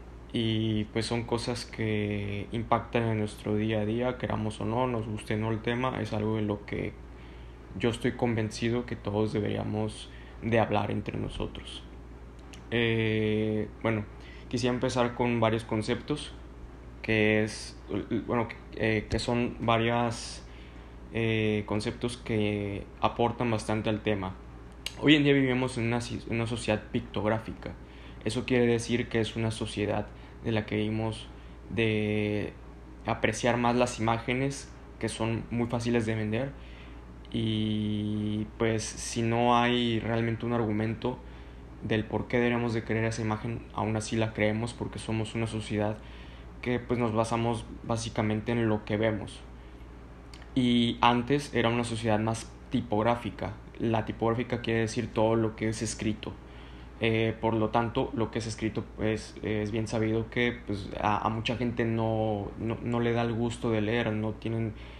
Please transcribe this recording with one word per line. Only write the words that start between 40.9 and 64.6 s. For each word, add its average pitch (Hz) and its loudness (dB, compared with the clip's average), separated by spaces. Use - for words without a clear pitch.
del 110 2
por 107 -2
qué - 2
deberíamos 120 4
de 113 0
creer 110 0
esa 113 0
imagen, 110 -2
aún 107 0
así 110 -2
la 110 2
creemos 107 2
porque 107 -6
somos 110 -2
una 113 0
sociedad 107 0
que, 123 0
pues, 120 0
nos 113 2
basamos 113 2
básicamente 110 0
en 117 4
lo 107 2
que 107 0
vemos. 104 0
Y 120 4
antes 123 4
era 117 4
una 120 2
sociedad 113 2
más 110 -2
tipográfica. 107 0
La 113 2
tipográfica 113 0
quiere 113 0
decir 110 -2
todo 113 4
lo 110 2
que 110 0
es 110 -4
escrito. 98 -2
Eh, 113 2
por 113 2
lo 107 2
tanto, 117 2
lo 110 0
que - -4
es 113 -4
escrito, 110 -2
pues, 107 -2
es 104 0
bien 110 -2
sabido 110 0
que, 120 2
pues, 101 -4
a, 104 2
a - 4
mucha 110 0
gente 120 0
no, 110 2
no, 113 -2
no 120 0
le 117 2
da 117 2
el 117 0
gusto 117 0
de 110 4
leer, 113 2
no 107 0
tienen 113 -2